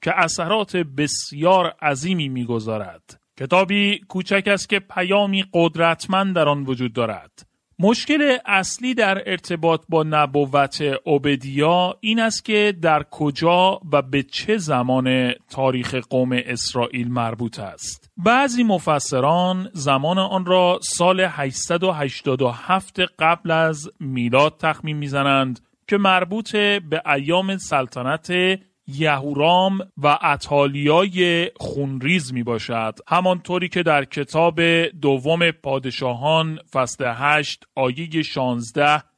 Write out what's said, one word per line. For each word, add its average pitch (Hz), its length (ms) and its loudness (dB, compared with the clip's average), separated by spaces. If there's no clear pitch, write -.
که 185 180 0
اثرات 185 580 0
بسیار 156 1040 0
عظیمی 151 480 -2
می‌گذارد. 113 920 -6
کتابی 190 680 2
کوچک 190 400 -2
است 202 220 0
که 202 100 2
پیامی 196 760 0
قدرتمند 170 840 2
در 156 140 4
آن 143 140 0
وجود 127 300 -4
دارد. 110 540 -6
مشکل 254 680 2
اصلی 202 480 0
در 202 320 0
ارتباط 165 640 0
با 160 140 2
نبوت 143 800 2
عبدیا 143 920 0
این 220 200 0
است 226 260 -2
که 208 360 2
در 156 220 2
کجا 170 800 0
و 147 100 4
به 135 220 -2
چه - 340 -4
زمان 127 760 0
تاریخ 127 460 -2
قوم 127 360 -2
اسرائیل 123 800 -4
مربوط 117 480 -6
است. - 580 -14
بعضی 247 460 2
مفسران 175 1080 0
زمان 143 440 0
آن 190 280 -2
را 180 380 4
سال 185 360 2
هشتصد 147 540 -4
و 185 80 2
هشتاد 139 500 -2
و 127 80 2
هفت 180 500 -4
قبل 165 320 2
از 160 380 0
میلاد 131 600 2
تخمین 156 380 -4
می‌زنند 139 640 0
که 202 100 2
مربوط 196 580 0
به 196 600 0
ایام 180 420 0
سلطنت 139 760 -4
یهورام 151 920 2
و 147 260 2
اتالیای 160 1300 2
خونریز 135 800 -4
می‌باشد، 117 720 -4
همانطوری 180 640 0
که 175 140 -2
در 147 220 2
کتاب 160 560 0
دوم 151 640 0
پادشاهان 139 1080 -2
فصل 127 460 -2
هشت 147 480 0
آیهٔ 151 460 -2
شانزده 143 840 0